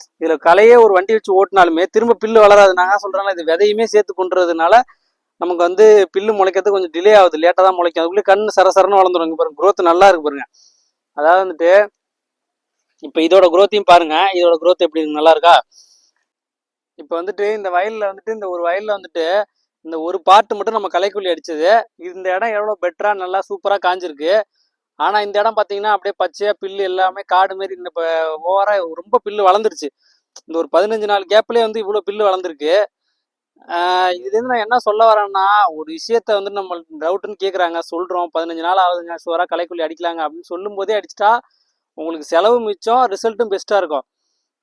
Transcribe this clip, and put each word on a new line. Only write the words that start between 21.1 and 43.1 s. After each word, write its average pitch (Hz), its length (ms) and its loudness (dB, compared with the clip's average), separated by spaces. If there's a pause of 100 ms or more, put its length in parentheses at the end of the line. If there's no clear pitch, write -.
அடிச்சது. 160 380 -4 (360)
இந்த 185 260 -12
இடம் 214 240 -4
எவ்வளவு 208 260 -6
பெட்டரா, 180 360 -4
நல்லா 185 280 -6
சூப்பரா 202 340 -4
காஞ்சிருக்கு. 175 540 -4 (680)
ஆனா, 180 200 -2
இந்த 202 180 -6
இடம் 214 180 -2
பாத்தீங்கன்னா, 202 340 -4
அப்படியே 202 260 -4
பச்சையா 196 400 -4
பில்லு 196 280 -8
எல்லாமே 185 420 -4
காடு 190 280 0
மாரி, 190 200 -10
இந்த 180 180 -16
ப-, 165 140 -6 (360)
ஓவரா 196 320 -2 (220)
ரொம்ப 202 240 -6
பில்லு 208 240 -6
வளர்ந்துருச்சு. 196 440 0 (540)
இந்த 160 160 -10
ஒரு 160 120 -4
பதினஞ்சு 214 360 -2
நாள் 202 220 -2
கேப்லயே 220 360 0
வந்து 220 160 -6
இவ்வளவு 202 260 -6
பில்லு 208 180 -6
வளர்ந்துருக்கு. 175 480 -4 (960)
ஆஹ், 180 460 -2
இதுல 180 140 -12
இருந்து 226 220 -4
நான் 233 120 -2
என்ன 220 180 -2
சொல்ல 214 240 -2
வரேன்னா, 202 400 2 (280)
ஒரு 156 180 -12
விஷயத்த 220 420 -6
வந்து 202 180 -4
நம்ம 196 220 -10 (260)
டவுட்னு 190 400 -6
கேக்குறாங்க, 180 480 -4
சொல்றோம், 175 440 -6
"பதினஞ்சு 165 320 -8
நாள் 180 180 -2
ஆகுதுங்க, 175 380 -2
sure-ஆ 165 280 -4
களைக்கொல்லி 170 380 -8
அடிக்கலாங்க" 165 360 -8
அப்படின்னு 156 280 -10
சொல்லும் 196 280 -12
போதே 196 180 -4
அடிச்சிட்டா 202 360 -4 (680)
உங்களுக்கு 160 280 -10
செலவு 208 340 0
மிச்சம், 220 480 -2
ரிசல்ட்டும் 214 420 -6